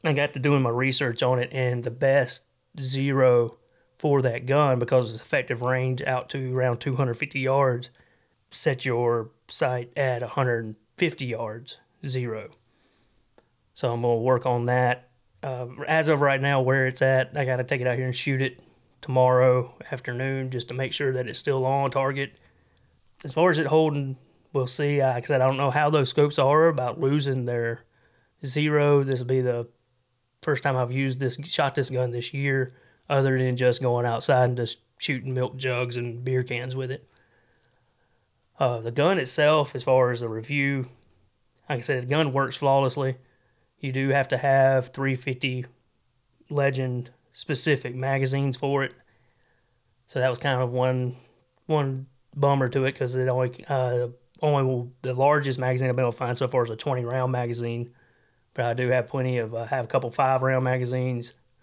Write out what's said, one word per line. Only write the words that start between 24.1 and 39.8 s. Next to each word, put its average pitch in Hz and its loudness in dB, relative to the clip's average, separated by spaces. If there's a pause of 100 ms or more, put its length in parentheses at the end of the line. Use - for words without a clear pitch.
we'll 127 0
see. 143 0
Like 123 0
I - -14
said, 135 2
I 127 6
don't 135 2
know 139 0
how 151 2
those 147 2
scopes 147 2
are 151 6
about 131 -2
losing 139 0
their 117 -4 (640)
zero. 147 4
This 135 0
will 123 -6
be 131 2
the 120 -2 (760)
first 147 -2
time 135 0
I've 123 -2
used 135 -2
this, 127 -2
shot 139 -2
this 135 -2
gun 127 -2
this 120 -8
year, 135 -2 (360)
other 135 2
than 127 0
just 127 2
going 120 0
outside 127 2
and 123 0
just 117 -6 (200)
shooting 131 -6
milk 127 -4
jugs 123 -4
and 120 -8
beer 127 0
cans 127 -6
with 131 -6
it. - -12 (1500)
Uh, 120 0
the 117 -6
gun 156 2
itself, 147 2
as 127 -8